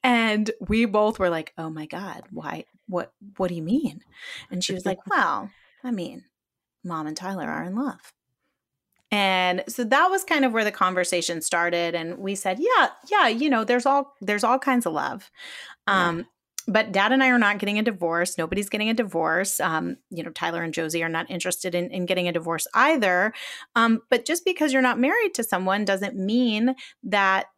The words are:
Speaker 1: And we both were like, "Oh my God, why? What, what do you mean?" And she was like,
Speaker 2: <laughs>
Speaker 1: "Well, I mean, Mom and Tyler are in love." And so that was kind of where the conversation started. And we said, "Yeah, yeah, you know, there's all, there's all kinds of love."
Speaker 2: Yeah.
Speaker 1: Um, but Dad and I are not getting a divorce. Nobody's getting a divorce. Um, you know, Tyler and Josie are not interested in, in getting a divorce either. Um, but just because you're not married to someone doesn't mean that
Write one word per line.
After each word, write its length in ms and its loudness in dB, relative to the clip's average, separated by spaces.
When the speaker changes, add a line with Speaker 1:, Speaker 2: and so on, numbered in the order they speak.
Speaker 1:
And 480 2
we 160 2
both 340 2
were 120 2
like, 260 -4
"Oh 140 -8
my 160 -10
God, 440 -12
why? 340 -10
What, 260 -6
what 120 -2
do 60 -4
you 80 -6
mean?" 380 -2
And 120 -6
she 120 -4
was 100 -8
like, 180 -2
Speaker 2:
<laughs> 80 -10
Speaker 1:
"Well, 400 0
I 80 -8
mean, 340 -8
Mom 220 -6
and 100 -8
Tyler 320 -8
are 160 -6
in 100 -8
love." 380 -6
And 580 2
so 160 -4
that 260 4
was 140 0
kind 200 2
of 80 2
where 120 2
the 60 2
conversation 680 0
started. 540 0
And 240 -4
we 160 -4
said, 260 -4
"Yeah, 280 4
yeah, 180 4
you 200 0
know, 160 2
there's 220 2
all, 340 2
there's 240 -2
all 140 4
kinds 260 2
of 80 -2
love." 380 -4
Speaker 2:
Yeah. 220 4
Speaker 1:
Um, 180 -2
but 260 0
Dad 200 4
and 100 4
I 60 6
are 100 6
not 200 4
getting 200 0
a 40 2
divorce. 540 0
Nobody's 320 -2
getting 220 -2
a 40 2
divorce. 680 0
Um, 360 -2
you 120 -8
know, 80 -8
Tyler 320 -4
and 120 -6
Josie 280 -2
are 60 -2
not 220 -4
interested 440 -4
in, 160 -2
in 140 -4
getting 240 0
a 40 -2
divorce 420 -4
either. 580 4
Um, 360 4
but 160 2
just 180 -2
because 300 0
you're 80 4
not 160 2
married 360 2
to 100 -4
someone 420 0
doesn't 280 -2
mean 600 2
that 420 2